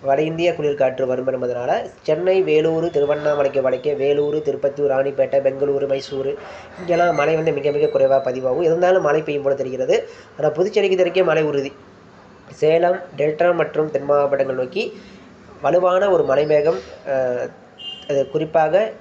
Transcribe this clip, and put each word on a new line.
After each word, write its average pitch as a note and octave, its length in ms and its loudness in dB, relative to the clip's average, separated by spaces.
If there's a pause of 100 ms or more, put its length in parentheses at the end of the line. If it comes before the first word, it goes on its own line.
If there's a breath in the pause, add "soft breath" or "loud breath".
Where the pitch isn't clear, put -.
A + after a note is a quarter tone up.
வட C#3 200 2
இந்திய E3 300 0
குளிர்காற்று C#3 540 0
வரும் B2+ 200 -2
என்பதனால B2+ 640 -2 (120)
சென்னை, F3+ 400 2
வேலூர், D#3+ 480 2
திருவண்ணாமலைக்கு C#3+ 720 0
வடக்கே C3 320 0
வேலூர், C#3+ 400 0
திருப்பத்தூர், C#3+ 560 -2
ராணிப்பேட்டை, C3+ 500 0
பெங்களூரு, C#3 460 0
மைசூரு C3+ 480 -4 (460 loud breath)
இங்கெல்லாம் F3 340 0
மழை D3+ 200 2
வந்து D#3+ 180 0
மிக C#3 180 -2
மிக D3 160 0
குறைவா C3+ 400 2
பதிவாகும். C3 360 -2
இருந்தாலும் F3 400 2
மழை D3+ 200 2
பெய்யும் C#3+ 200 -4
போல C#3 120 0
தெரிகிறது. C3 540 -2 (300 loud breath)
ஆனா D3+ 100 0
புதுச்சேரிக்கு F#3+ 480 0
தெற்கே F3+ 260 2
மழை D#3+ 200 2
உறுதி. C#3 300 -2 (760)
சேலம், E3+ 500 2 (160)
டெல்டா D#3 380 2
மற்றும் D#3 360 -2
தென் C#3+ 140 -4
மாவட்டங்கள் C#3 520 0
நோக்கி C3 440 -6 (600 loud breath)
வலுவான F3+ 480 2
ஒரு D#3+ 140 4
மலைமேகம், D3+ 540 2 (300)
அஹ், B2+ 420 -2 (580)
அது C#3+ 220 0
குறிப்பாக D#3+ 720 0